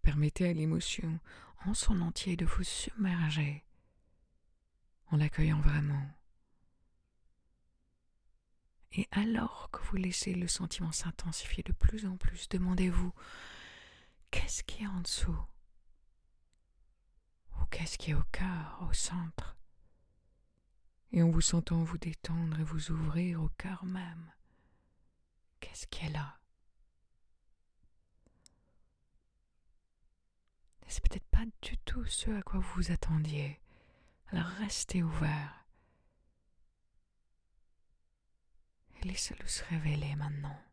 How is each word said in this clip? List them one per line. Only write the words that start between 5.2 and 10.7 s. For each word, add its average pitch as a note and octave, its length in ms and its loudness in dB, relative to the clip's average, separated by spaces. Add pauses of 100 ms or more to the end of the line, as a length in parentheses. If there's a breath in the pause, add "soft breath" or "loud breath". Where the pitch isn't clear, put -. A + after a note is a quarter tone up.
vraiment. D3 480 6 (2750)
Et - 180 -2
alors A3+ 600 -2
que - 120 -8
vous - 140 0
laissez F#3 360 -2
le F3 160 -2
sentiment E3+ 440 -4